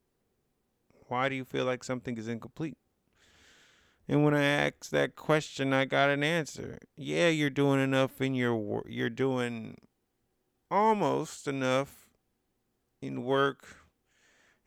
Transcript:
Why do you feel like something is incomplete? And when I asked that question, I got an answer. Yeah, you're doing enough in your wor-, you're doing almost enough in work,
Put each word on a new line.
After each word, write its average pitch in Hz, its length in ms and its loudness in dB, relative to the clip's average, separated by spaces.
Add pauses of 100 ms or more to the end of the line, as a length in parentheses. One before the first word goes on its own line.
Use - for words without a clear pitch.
(1080)
Why 127 220 0
do 135 60 -4
you 131 100 -6
feel 131 200 -4
like 127 180 -2
something 127 340 -6
is 110 100 -8
incomplete? 117 500 -10 (1300)
And 143 160 4
when 147 100 4
I 147 100 2
asked 143 480 -2
that 143 240 0
question, 143 580 -2
I 135 120 2
got 139 240 2
an 143 140 0
answer. 160 540 -4 (180)
Yeah, 156 340 0
you're 151 200 2
doing 139 300 4
enough 135 420 2
in 131 140 0
your 120 200 2
wor-, 107 320 -4
you're 123 220 -4
doing 120 680 -2 (920)
almost 175 800 2
enough 135 600 -2 (920)
in 135 220 -8
work, 135 540 0 (880)